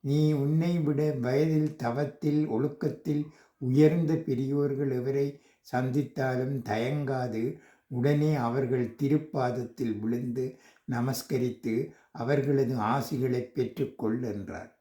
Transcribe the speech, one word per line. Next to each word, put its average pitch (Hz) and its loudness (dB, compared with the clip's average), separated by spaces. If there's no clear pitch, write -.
நீ 151 2
உன்னை 160 2
விட 151 0
வயதில், 151 2
தவத்தில், 143 0
ஒழுக்கத்தில் 147 -2
உயர்ந்த 151 4
பெரியோர்கள் 139 0
எவரை 139 -2
சந்தித்தாலும் 127 -2
தயங்காது 127 -2
உடனே 147 2
அவர்கள் 123 0
திருப்பாதத்தில் 127 -2
விழுந்து 123 -4
நமஸ்கரித்து 123 -2
அவர்களது 135 2
ஆசிகளை 123 -2
பெற்றுக்கொள்" 123 -4
என்றார். 92 -8